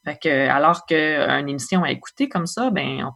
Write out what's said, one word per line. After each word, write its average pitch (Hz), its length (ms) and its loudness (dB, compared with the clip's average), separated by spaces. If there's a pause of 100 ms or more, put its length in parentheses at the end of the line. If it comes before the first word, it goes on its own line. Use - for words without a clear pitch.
Fait 147 180 -8
que, 135 260 2
alors 151 380 2
qu'une 151 640 0
émission 143 340 0
à 147 80 0
écouter 135 380 -4
comme 170 180 -4
ça, 247 240 -2
ben, 135 320 -2
on 131 140 -6